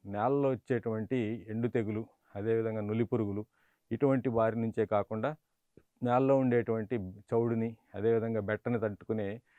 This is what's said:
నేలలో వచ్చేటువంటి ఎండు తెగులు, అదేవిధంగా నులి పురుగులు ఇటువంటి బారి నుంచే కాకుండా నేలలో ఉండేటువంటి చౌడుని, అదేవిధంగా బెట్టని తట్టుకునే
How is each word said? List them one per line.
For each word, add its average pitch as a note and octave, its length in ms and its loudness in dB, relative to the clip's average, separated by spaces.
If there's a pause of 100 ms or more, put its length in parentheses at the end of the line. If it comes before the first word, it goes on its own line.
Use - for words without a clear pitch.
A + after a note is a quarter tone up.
నేలలో C3 440 0
వచ్చేటువంటి A2+ 1000 -2
ఎండు A#2 180 -2
తెగులు, A2 380 -2 (300)
అదేవిధంగా A2 460 0
నులి A2 240 0
పురుగులు G#2+ 400 -2 (460)
ఇటువంటి C3+ 380 2
బారి A2+ 320 2
నుంచే A2+ 240 0
కాకుండా A2 500 -2 (680)
నేలలో C3 340 4
ఉండేటువంటి A#2+ 580 0 (380)
చౌడుని, A#2 420 2 (200)
అదేవిధంగా A2 460 0
బెట్టని G#2+ 380 -2
తట్టుకునే G#2+ 640 -4 (180)